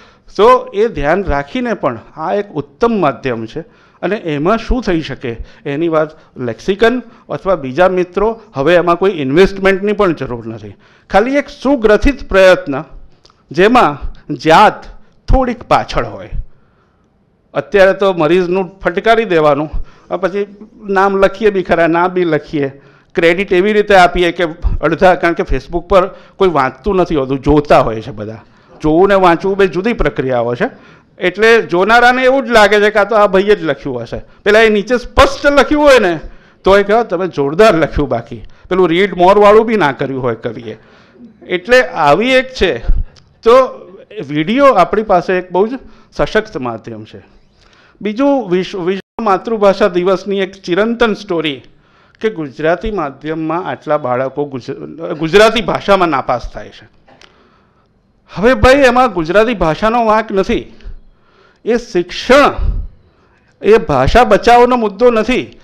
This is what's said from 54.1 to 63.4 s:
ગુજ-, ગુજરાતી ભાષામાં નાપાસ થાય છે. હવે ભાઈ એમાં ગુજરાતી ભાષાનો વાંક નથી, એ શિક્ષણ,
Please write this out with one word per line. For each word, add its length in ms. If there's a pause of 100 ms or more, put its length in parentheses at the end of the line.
ગુજ-, 760
ગુજરાતી 420
ભાષામાં 460
નાપાસ 460
થાય 160
છે. 200 (1500)
હવે 180
ભાઈ 200
એમાં 400
ગુજરાતી 400
ભાષાનો 520
વાંક 260
નથી, 420 (920)
એ 120
શિક્ષણ, 760 (1080)